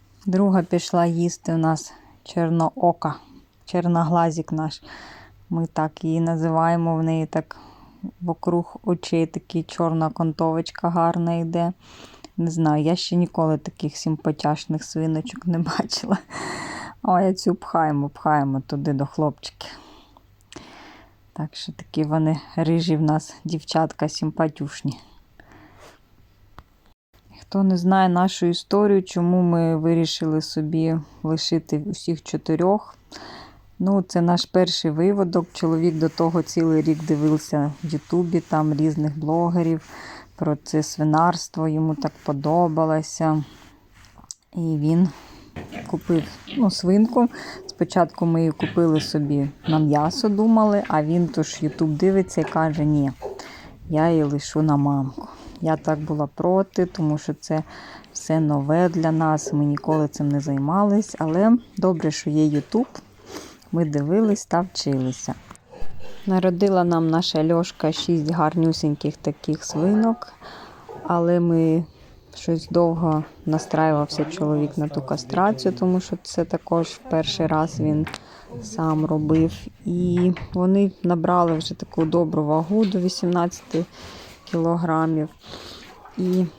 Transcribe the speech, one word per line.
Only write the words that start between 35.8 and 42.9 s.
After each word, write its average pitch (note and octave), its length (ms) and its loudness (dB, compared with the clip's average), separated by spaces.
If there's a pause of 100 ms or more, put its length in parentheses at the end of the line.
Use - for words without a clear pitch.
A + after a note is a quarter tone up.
до D#3+ 140 2
того E3 320 0
цілий D#3+ 400 2
рік D#3 220 0
дивився D3+ 680 0 (120)
в D#3+ 100 -4
Ютубі, E3+ 460 0
там D#3 340 0
різних D3+ 460 0
блогерів E3 720 0 (460)
про D3+ 280 -2
це D#3 200 0
свинарство, D#3+ 840 0
йому D#3 280 0
так D3+ 160 -4 (140)
подобалося. D#3 1200 0 (1120)